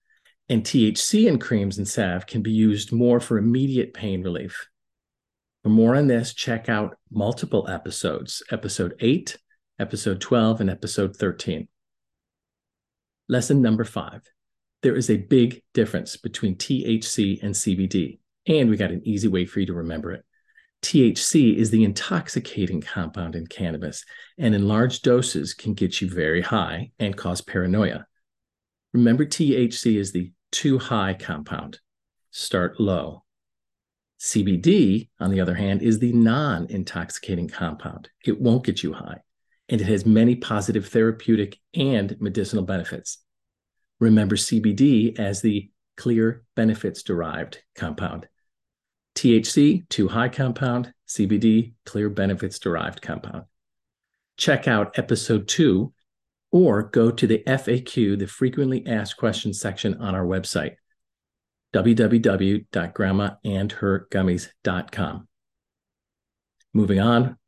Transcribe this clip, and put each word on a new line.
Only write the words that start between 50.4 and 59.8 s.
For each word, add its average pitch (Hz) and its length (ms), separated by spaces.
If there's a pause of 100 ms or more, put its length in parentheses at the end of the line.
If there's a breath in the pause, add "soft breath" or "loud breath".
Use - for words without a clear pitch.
C - 200
B 104 120
D, 113 360 (120)
clear 104 240
benefits 98 500
derived 82 420
compound. - 440 (920)
Check 135 300
out 107 320
episode 113 480
two 120 460 (580)
or 139 320
go 113 260
to 117 160
the 110 220
F 131 200
A 120 120
Q, 110 380
the 98 100
frequently 131 580
asked 107 320
questions 107 420
section 98 420